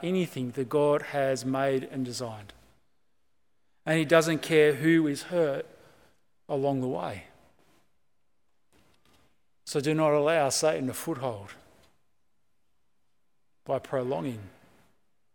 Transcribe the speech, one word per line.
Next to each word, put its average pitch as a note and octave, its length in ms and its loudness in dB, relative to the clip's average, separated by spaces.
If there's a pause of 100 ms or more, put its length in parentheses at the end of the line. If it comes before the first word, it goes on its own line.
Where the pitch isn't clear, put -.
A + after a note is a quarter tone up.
anything E3 500 -2
that B2+ 160 -6
God D3 340 2
has C3+ 420 -2
made C3 460 -2
and C3+ 140 -6
designed. A2+ 480 -10 (1300)
And D#3+ 140 0
he D#3 60 2
doesn't D#3+ 380 4
care D3+ 320 6
who D#3+ 320 4
is C#3+ 180 -4
hurt D#3+ 420 -2 (840)
along C#3 320 -2
the B2+ 80 -4
way. B2+ 360 -8 (2500)
So - 160 -4
do D3+ 140 0
not D#3 180 4
allow D3 360 4
Satan D#3 400 0
a A#2 60 -6
foothold B2 560 -6 (2250)
by C3 160 -2
prolonging. C3 580 -4 (960)